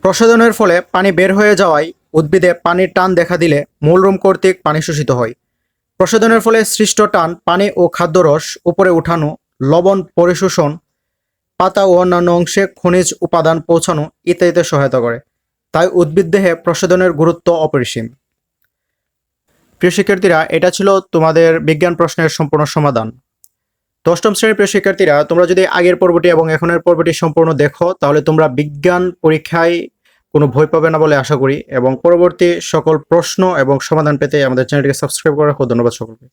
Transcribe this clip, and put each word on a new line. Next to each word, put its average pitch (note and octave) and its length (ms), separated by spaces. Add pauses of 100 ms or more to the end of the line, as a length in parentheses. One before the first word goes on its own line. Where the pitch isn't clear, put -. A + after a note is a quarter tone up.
প্রসেদনের A3+ 560
ফলে F#3 160 (180)
পানি F#3+ 160 (100)
বের F#3 180
হয়ে G#3 240
যাওয়ায় D#3+ 260 (320)
উদ্ভিদে E3+ 320 (140)
পানির F3+ 300
টান F#3 140 (100)
দেখা F3 240
দিলে D3 160 (260)
মূলরোম F#3 380
কর্তৃক F#3 320 (100)
পানি D3+ 220
শোষিত D3+ 220 (100)
হয়। A#2+ 140 (680)
প্রসেদনের A3+ 460
ফলে A3+ 140 (140)
সৃষ্ট - 260 (140)
টান E3+ 160 (180)
পানি F#3 200 (140)
ও - 20 (140)
খাদ্যরস D#3+ 480 (240)
উপরে F#3 300
উঠানো, D#3+ 300 (420)
লবণ F3+ 260 (200)
পরিশোষণ, F3 540 (880)
পাতা F#3+ 320
ও - 100
অন্যান্য F3 360
অংশে F3 260 (160)
খনিজ F3+ 280 (180)
উপাদান E3 320 (100)
পৌঁছানো E3 360 (280)
ইত্যাদিতে F3 400
সহায়তা C#3 340
করে, A#2 120 (560)
তাই E3 140 (140)
উদ্ভিদ E3 320
দেহে G3 180 (140)
প্রসেদনের F3+ 540
গুরুত্ব D#3+ 280 (180)
অপরিসীম। B2 400 (1700)
প্রিয় F3 180
শিক্ষার্থীরা, F#3+ 420 (180)
এটা F3+ 200
ছিল G3 100 (260)
তোমাদের D#3+ 360 (180)
বিজ্ঞান D#3+ 320
প্রশ্নের D#3+ 380
সম্পূর্ণ D3+ 260 (120)
সমাধান। C3 320 (1000)
দশম F3 320
শ্রেণীর A3 200
প্রিয় G3 160
শিক্ষার্থীরা, F#3+ 420 (140)
তোমরা F3 220
যদি F#3 120 (140)
আগের F3+ 240
পর্বটি E3+ 340
এবং D#3+ 100 (100)
এখনের E3+ 300
পর্বটি E3 260 (100)
সম্পূর্ণ E3 280 (140)
দেখো, D3 240 (140)
তাহলে C#3+ 260
তোমরা D#3 180 (120)
বিজ্ঞান D3 460 (200)
পরীক্ষায় E3 520 (580)
কোনো D3 200
ভয় D3+ 200
পাবে D#3+ 200
না D#3 100
বলে D3+ 200
আশা D3 180
করি, C3+ 160 (200)
এবং B2+ 140 (120)
পরবর্তী F3 460 (220)
সকল D#3+ 240 (140)
প্রশ্ন E3+ 320 (220)
এবং C#3 120 (120)
সমাধান D3+ 340
পেতে D3 160 (100)
আমাদের B2+ 200
চ্যানেলটিকে C#3 340
সাবস্ক্রাইব D3 360
করে D3+ 120
রাখো। C#3+ 220
ধন্যবাদ A#2 280
সকলকে। A2+ 340